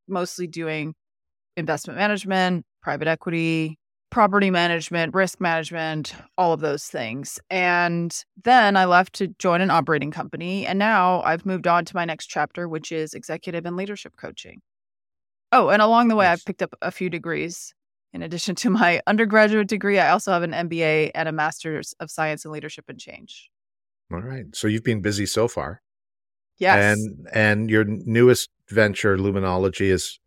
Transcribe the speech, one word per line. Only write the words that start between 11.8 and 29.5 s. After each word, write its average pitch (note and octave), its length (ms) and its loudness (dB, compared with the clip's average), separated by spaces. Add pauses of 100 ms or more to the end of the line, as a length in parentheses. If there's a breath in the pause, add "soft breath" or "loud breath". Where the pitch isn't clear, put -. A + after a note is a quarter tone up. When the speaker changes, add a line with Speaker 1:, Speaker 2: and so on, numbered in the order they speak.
Speaker 1:
to - 100 -10
my F3 80 -2
next D#3+ 220 -8
chapter, E3+ 420 -6
which D#3 240 -10
is D#3 220 -6
executive E3 520 -10
and F3 100 -8
leadership G3 400 -10
coaching. - 440 -16 (880)
Oh, A3 200 6
and G#3 120 6
along A#3 240 6
the A3+ 80 4
way, G3+ 120 4
Speaker 2:
Nice. F3 120 4
Speaker 1:
I've - 60 -14
picked - 180 -6
up - 180 -6
a F3+ 120 -4
few F3+ 180 -4
degrees. E3 640 -8 (380)
In E3 100 -10
addition E3 320 -6
to A3+ 160 -2
my F3 380 4
undergraduate G#3+ 580 4
degree, G3+ 320 0
I D#3 120 6
also G3 200 2
have F3 140 2
an E3 100 -4
M E3+ 140 -4
B E3 160 -2
A D#3 320 2
and D#3+ 120 -2
a D#3 40 -4
Master's D#3 640 -6
of D#3+ 140 -12
Science D#3 320 -6
in D#3 80 -14
Leadership D3+ 340 -14
and - 140 -16
Change. - 500 -20 (640)
Speaker 2:
All E2+ 80 -6
right. B2+ 320 -12
So - 160 -4
you've A2+ 160 -2
been G#2+ 180 0
busy G2+ 240 -2
so A2+ 220 0
far. D#2 320 -8 (800)
Speaker 1:
Yes. G#2 380 4
Speaker 2:
And, G#2+ 360 -10
and G#2+ 360 2
your A2 160 4
newest A#2 640 4 (220)
venture, G2+ 480 2
Luminology, F#2+ 720 0